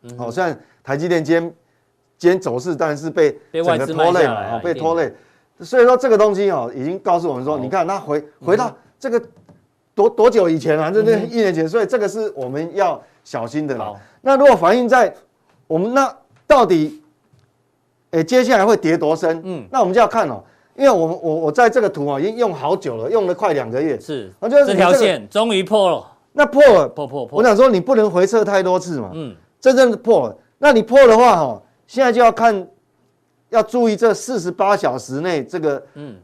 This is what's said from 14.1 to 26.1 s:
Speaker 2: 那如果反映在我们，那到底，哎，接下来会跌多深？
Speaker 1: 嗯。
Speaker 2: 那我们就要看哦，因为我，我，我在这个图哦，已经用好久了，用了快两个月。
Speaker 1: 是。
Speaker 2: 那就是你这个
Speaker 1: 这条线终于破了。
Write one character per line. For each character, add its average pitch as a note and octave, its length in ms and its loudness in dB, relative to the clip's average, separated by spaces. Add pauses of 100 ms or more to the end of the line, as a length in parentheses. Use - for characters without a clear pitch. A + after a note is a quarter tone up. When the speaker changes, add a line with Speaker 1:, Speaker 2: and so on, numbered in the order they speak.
Speaker 2:
那 C4+ 160 2
如 C#4 80 4
果 C4 100 8
反 F3 220 2
映 B3 100 -2
在 A#3 260 2 (540)
我 D#3+ 100 -4
们， G#3 160 -4
那 C4 200 0 (320)
到 C4+ 200 4
底， D#3+ 360 -2 (1120)
哎， E3 100 0
接 B3 220 2
下 A#3 140 2
来 F#3+ 80 2
会 A3 100 4
跌 E3+ 220 0
多 D#3+ 180 0
深？ E3 280 -4
Speaker 1:
嗯。 F3 280 -12
Speaker 2:
那 C4 80 -2
我 A3 60 2
们 F#3 80 -4
就 A#3 80 4
要 G#3+ 60 4
看 G#3+ 220 -2
哦， G#2 140 -12 (320)
因 C4 80 -4
为 C#4 60 6
我， E3+ 320 0
我， D#3 140 -4
我 D#3+ 160 -2
在 A#3 180 2
这 - 100 0
个 G#3 100 0
图 D3 160 -8
哦， C#3+ 140 -4
已 C#3 40 -4
经 A3 120 -4
用 A#3 180 -2
好 D3 220 -4
久 C3+ 220 -8
了， A2+ 120 -8
用 G#3+ 180 0
了 F3+ 60 -2
快 F3+ 200 -2
两 A#2+ 160 -4
个 B2+ 120 -4
月。 D3+ 180 -4
Speaker 1:
是。 B2 300 -12 (100)
Speaker 2:
那 A3 100 -6
就 C#4 80 4
是 C#4+ 60 6
你 C#4 80 2
这 - 20 0
个 F#3 60 0
Speaker 1:
这 F3+ 120 4
条 - 20 4
线 E3 360 0
终 G3+ 260 -2
于 F#3+ 80 -2
破 G3 260 0
了。 C#3+ 160 -6 (280)